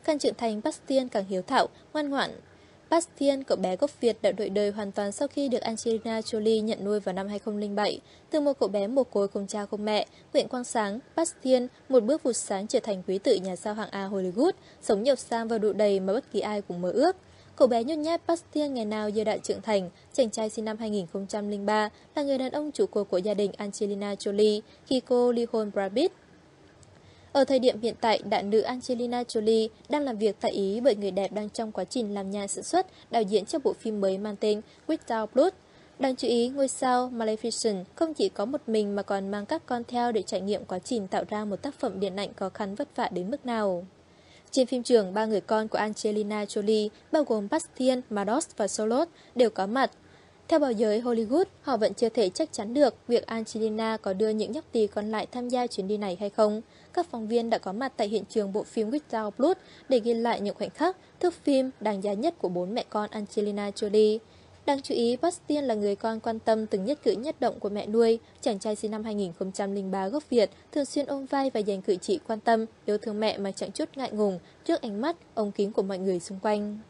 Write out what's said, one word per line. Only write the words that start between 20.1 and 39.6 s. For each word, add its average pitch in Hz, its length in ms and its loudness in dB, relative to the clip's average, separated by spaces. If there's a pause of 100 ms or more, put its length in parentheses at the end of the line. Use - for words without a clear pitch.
chàng 233 180 2
trai 220 200 -4
sinh 220 140 -6
năm 214 140 -4
hai 220 120 -4
nghìn 196 160 -2
không 196 200 -8
trăm 208 220 -6
linh 202 180 -4
ba 214 220 2 (260)
là 302 80 0
người 277 160 2
đàn 254 140 -4
ông 302 200 -4
trụ 202 140 2
cột 202 240 -2
của 185 80 2
gia 202 160 0
đình 196 220 0
Angelina 202 580 -4
Jolie 208 460 2 (260)
khi 262 140 2
cô 247 320 4
ly 233 200 0
hôn 214 200 -2
Brad 196 200 -2
Pitt. 311 220 2 (1200)
Ở 277 120 6
thời 262 140 4
điểm 226 220 4
hiện 226 200 -2
tại, 220 240 2
đại 202 180 0
nữ 202 180 4
Angelina 247 640 -4
Jolie 220 460 2 (200)
đang 294 140 0
làm 247 160 -4
việc 208 220 2
tại 226 100 0
Ý 202 300 -2
bởi 247 160 4
người 202 140 -2
đẹp 190 220 -2
đang 208 180 -6
trong 220 220 -6
quá 185 120 -4
trình 208 300 -4
làm 196 160 -6
nhà 202 160 -6
sản - 180 -8
xuất, 370 220 0 (240)
đạo 233 120 2
diễn 196 220 2
cho 320 140 -4
bộ 254 140 2
phim 214 280 -4
mới 190 180 2
mang 208 220 -6
tên 214 200 2 (280)
Without 226 460 -2
Blood. 330 180 6 (460)
Đáng 262 180 0
chú - 120 -2
ý, 240 200 4
ngôi 269 200 0
sao 254 460 0
Maleficent 220 720 -2 (100)
không 320 200 0
chỉ 196 140 2
có 202 160 -2
một 277 220 -4
mình 208 300 0
mà 196 60 -2
còn 196 280 -2
mang 208 160 -4
các 320 200 -4